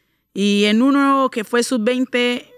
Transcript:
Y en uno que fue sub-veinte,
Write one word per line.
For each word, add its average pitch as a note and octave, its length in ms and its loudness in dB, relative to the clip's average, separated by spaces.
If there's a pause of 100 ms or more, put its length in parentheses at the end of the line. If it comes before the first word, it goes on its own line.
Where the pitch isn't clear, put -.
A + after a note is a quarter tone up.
(320)
Y G3+ 340 2
en A3 160 2
uno C4+ 500 2
que A3+ 120 -6
fue A#3+ 200 -2
sub-veinte, B3 920 -4